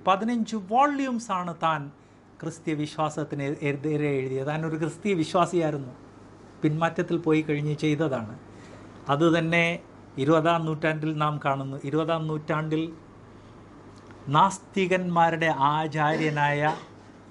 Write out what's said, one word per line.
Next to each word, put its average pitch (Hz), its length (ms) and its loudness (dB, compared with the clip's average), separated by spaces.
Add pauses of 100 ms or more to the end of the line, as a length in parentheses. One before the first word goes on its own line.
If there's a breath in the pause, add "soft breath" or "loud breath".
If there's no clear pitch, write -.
പതിനഞ്ച് 220 500 0
വോള്യൂംസാണ് 226 1080 0
താൻ 151 300 0 (480 soft breath)
ക്രിസ്ത്യ 151 340 -4
വിശ്വാസത്തിന് 147 680 -4
എതിരെ 147 640 -2
എഴുതിയത്. 135 380 -2
താനൊരു 156 320 -2
ക്രിസ്തീയ 165 360 -2
വിശ്വാസിയായിരുന്നു, 160 760 0 (720)
പിന്മാറ്റത്തിൽ 165 540 0
പോയി 156 260 2
കഴിഞ്ഞ് 147 340 -2
ചെയ്തതാണ്. 139 640 -2 (680 loud breath)
അത് 160 300 4
തന്നെ 170 400 2 (400)
ഇരുപതാം 160 480 4
നൂറ്റാണ്ടിൽ 156 500 -2
നാം 151 280 0
കാണുന്നു. 139 400 -2
ഇരുപതാം 156 420 0
നൂറ്റാണ്ടിൽ 156 640 -2 (1400)
നാസ്തികന്മാരുടെ 175 1200 2
ആചാര്യനായ 151 1300 2 (540)